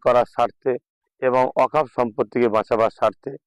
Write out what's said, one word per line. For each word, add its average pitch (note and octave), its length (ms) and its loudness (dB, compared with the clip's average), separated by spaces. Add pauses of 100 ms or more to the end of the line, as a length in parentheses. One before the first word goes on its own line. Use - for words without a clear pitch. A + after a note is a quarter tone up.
করার A#2+ 300 2
স্বার্থে A#2+ 400 -4 (480)
এবং B2+ 220 2 (120)
ওয়াকফ C3+ 380 0
সম্পত্তিকে A#2+ 560 -2
বাঁচাবার A2 420 0
স্বার্থে - 400 -4 (160)